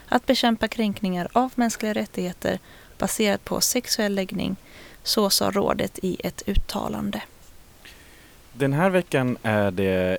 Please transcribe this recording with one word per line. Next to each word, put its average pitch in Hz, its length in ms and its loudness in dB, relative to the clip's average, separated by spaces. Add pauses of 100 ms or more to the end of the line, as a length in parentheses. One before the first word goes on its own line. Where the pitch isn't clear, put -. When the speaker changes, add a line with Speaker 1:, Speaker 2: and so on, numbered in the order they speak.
Speaker 1:
att - 160 0
bekämpa 233 420 2
kränkningar 190 680 -2
av 254 220 2
mänskliga 220 380 0
rättigheter 185 680 -4 (380)
baserat 202 480 0
på - 160 -2
sexuell 208 540 0
läggning, 190 400 -4 (480)
så 202 260 2
sa 196 220 2
rådet 196 500 0
i 185 220 -2
ett - 240 -6
uttalande. 208 760 -2 (1300)
Speaker 2:
Den 139 200 2
här 170 160 4
veckan 139 540 2
är 104 280 4
det 92 480 2